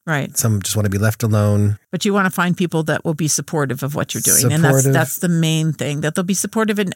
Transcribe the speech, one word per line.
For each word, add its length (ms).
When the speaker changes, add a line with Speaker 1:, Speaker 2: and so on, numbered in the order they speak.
Speaker 1:
Right. 320
Speaker 2:
Some 240
just 140
want 100
to 40
be 80
left 260
alone. 540
Speaker 1:
But 140
you 80
want 120
to 60
find 240
people 280
that 220
will 80
be 140
supportive 560
of 120
what 180
you're 80
doing. 300
And 120
that's, 140
Speaker 2:
Supportive. 160
Speaker 1:
that's 240
the 120
main 440
thing, 280
that 140
they'll 80
be 100
supportive 460
and 160